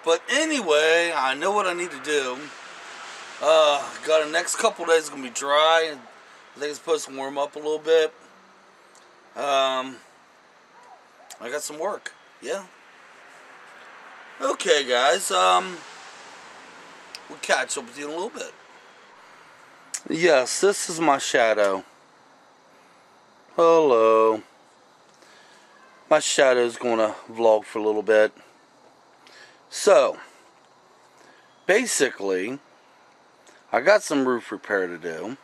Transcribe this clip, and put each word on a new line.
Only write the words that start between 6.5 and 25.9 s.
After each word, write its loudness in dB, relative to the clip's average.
I -20
think -8
it's -12
supposed -4
to -16
warm -8
up -4
a -12
little -4
bit. 2
Um, -2
I -12
got -8
some -14
work, -8
yeah. -8
Okay, -4
guys, 0
um, 0
we'll -18
catch -2
up -10
with -18
you -10
in -10
a -10
little -8
bit. -14
Yes, 2
this 0
is -8
my 4
shadow. 2
Hello. 4